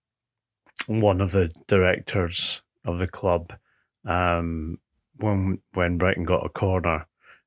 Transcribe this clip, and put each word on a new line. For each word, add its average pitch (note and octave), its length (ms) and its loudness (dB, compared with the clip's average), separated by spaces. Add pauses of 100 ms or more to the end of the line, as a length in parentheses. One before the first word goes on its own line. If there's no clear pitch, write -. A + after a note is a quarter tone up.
(880)
one G#2+ 340 2
of F#2+ 100 0
the F2+ 200 2 (160)
directors F#2 960 0 (220)
of F2 120 -4
the F2+ 100 -2
club, F2 460 -2 (540)
um, E2+ 720 0 (380)
when, G2 420 0 (140)
when F2 240 0
Brighton F2+ 260 0
got F2 220 0
a F2 40 -4
corner, F2 560 -2 (420)